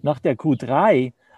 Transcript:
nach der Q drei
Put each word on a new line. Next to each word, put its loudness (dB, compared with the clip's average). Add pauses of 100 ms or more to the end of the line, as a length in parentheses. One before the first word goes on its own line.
nach -2
der -2
Q 0
drei 0 (240)